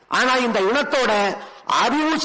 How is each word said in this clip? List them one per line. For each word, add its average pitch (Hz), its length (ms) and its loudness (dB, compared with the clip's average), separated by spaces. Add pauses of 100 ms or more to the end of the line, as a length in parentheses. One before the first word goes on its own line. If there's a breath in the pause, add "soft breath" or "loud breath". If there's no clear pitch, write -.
(100)
ஆனா 247 240 2 (100)
இந்த 220 220 0
இனத்தோட 262 460 0 (640 loud breath)
அறிவு, 285 380 0 (100)